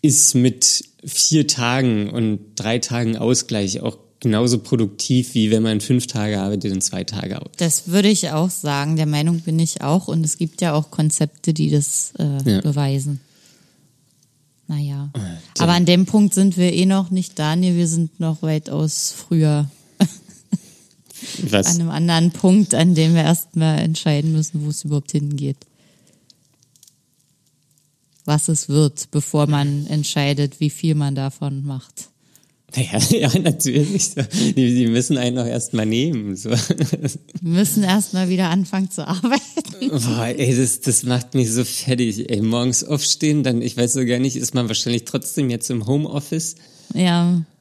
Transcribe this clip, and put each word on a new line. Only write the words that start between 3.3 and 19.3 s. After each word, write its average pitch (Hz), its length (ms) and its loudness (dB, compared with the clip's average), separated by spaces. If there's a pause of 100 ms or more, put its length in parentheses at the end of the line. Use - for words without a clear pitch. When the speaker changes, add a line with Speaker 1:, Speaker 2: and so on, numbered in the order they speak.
Speaker 1:
auch 113 160 -6 (220)
genauso 117 400 2
produktiv, 120 760 -2
wie 110 160 2
wenn 110 140 4
man 110 180 0
fünf 123 240 0
Tage 107 340 -2
arbeitet 98 340 -4
und 95 80 -2
zwei 95 220 -4
Tage 98 380 -8
au- - 160 -16
Speaker 2:
Das 170 300 -2
würde 190 220 4
ich 190 200 0
auch 165 220 0
sagen. 147 460 -2
Der 156 100 2
Meinung 151 320 0
bin 165 180 -2
ich 165 240 0
auch. 156 260 0
Und 165 160 0
es 151 140 -2
gibt 165 240 -4
ja 170 120 0
auch 151 180 -2
Konzepte, - 640 0
die 156 160 0
das, - 480 -2
äh, 139 320 0
Speaker 1:
Ja. 185 100 2
Speaker 2:
beweisen. 139 580 -2 (1500)
Naja. 143 480 -4
Speaker 1:
Äh, 123 40 -6 (420)
Speaker 2:
Aber 170 100 4
Speaker 1:
ja. 175 60 6
Speaker 2:
an 180 100 4
dem 180 180 6
Punkt 208 300 4
sind 190 200 4
wir 180 180 4
eh 180 120 4
noch 190 240 2
nicht, 185 300 -2
Daniel. 170 360 2
Wir 170 120 2
sind 165 320 -2
noch 160 240 -2
weitaus 156 720 -2
früher. 151 540 2 (300)